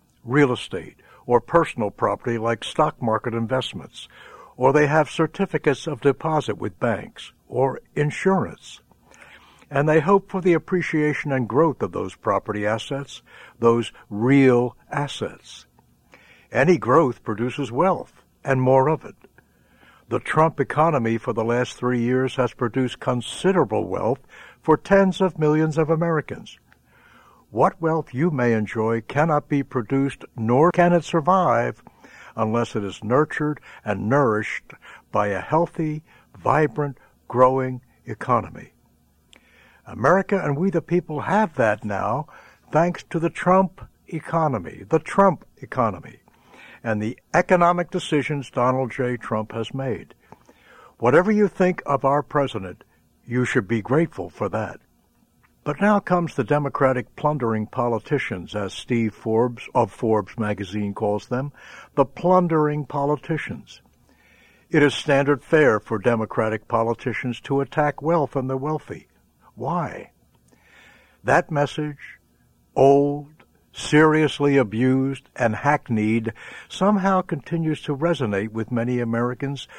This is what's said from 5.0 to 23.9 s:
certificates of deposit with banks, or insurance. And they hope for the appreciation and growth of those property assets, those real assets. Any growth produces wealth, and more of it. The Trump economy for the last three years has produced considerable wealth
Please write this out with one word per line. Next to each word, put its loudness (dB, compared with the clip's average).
certificates -2
of -6
deposit 0
with -8
banks, -4
or -2
insurance. -2
And 0
they 4
hope 2
for -4
the 4
appreciation -2
and 0
growth 2
of -4
those -8
property -2
assets, -6
those 2
real 4
assets. -10
Any 4
growth 2
produces -4
wealth, -2
and 0
more 4
of -2
it. -18
The -2
Trump 0
economy 0
for -6
the -2
last -2
three -2
years 0
has -2
produced -4
considerable 0
wealth -4